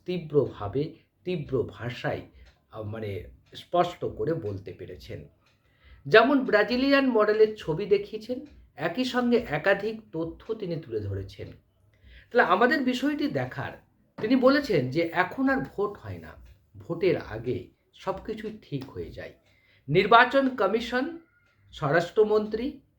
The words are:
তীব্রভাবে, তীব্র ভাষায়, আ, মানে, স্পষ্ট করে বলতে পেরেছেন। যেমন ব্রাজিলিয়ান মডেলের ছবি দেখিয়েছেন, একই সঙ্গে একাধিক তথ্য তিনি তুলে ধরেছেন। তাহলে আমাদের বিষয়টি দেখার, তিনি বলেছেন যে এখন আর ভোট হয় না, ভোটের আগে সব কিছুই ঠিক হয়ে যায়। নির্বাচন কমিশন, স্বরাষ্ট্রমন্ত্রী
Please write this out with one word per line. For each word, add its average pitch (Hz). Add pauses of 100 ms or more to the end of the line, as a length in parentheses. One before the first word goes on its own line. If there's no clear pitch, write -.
তীব্রভাবে, 143 (300)
তীব্র 131
ভাষায়, - (500)
আ, 110
মানে, 104 (300)
স্পষ্ট -
করে -
বলতে 101
পেরেছেন। - (840)
যেমন 233
ব্রাজিলিয়ান 247
মডেলের 214
ছবি 165
দেখিয়েছেন, 214 (360)
একই 175
সঙ্গে 240
একাধিক 196 (120)
তথ্য 165
তিনি 185
তুলে 113
ধরেছেন। 98 (800)
তাহলে 233
আমাদের 247
বিষয়টি 277
দেখার, 127 (480)
তিনি 220
বলেছেন 247
যে 151
এখন 180
আর 262 (120)
ভোট 202
হয় 92
না, 80 (440)
ভোটের 170
আগে 117 (240)
সব -
কিছুই 214
ঠিক -
হয়ে 82
যায়। 82 (560)
নির্বাচন 233
কমিশন, 247 (540)
স্বরাষ্ট্রমন্ত্রী 214 (180)